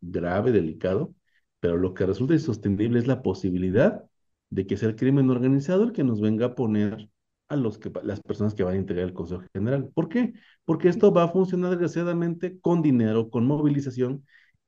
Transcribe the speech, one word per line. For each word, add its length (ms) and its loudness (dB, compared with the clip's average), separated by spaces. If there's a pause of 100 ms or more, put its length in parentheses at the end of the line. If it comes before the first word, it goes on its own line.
grave, 520 -2
delicado, 640 -2 (460)
pero 160 0
lo 180 -2
que 120 -2
resulta 280 0
insostenible 640 0
es 80 0
la 160 0
posibilidad 800 0 (460)
de 160 -2
que 100 -2
sea 140 0
el 60 -6
crimen 340 4
organizado 540 2
el 80 -2
que 120 -2
nos 160 0
venga 260 2
a 80 -6
poner 540 -2 (400)
a 80 -4
los 220 -2
que, 120 -12 (120)
las 180 -6
personas 340 -4
que 80 -2
van 120 0
a 40 0
integrar 280 -2
el 80 -8
Consejo 280 -8 (120)
General. 400 -4
¿Por 140 -2
qué? 260 -2 (300)
Porque 240 0
esto 240 6
va 120 4
a 40 2
funcionar 420 0
desgraciadamente 920 -2
con 220 2
dinero, 480 2
con 160 0
movilización, 800 0 (440)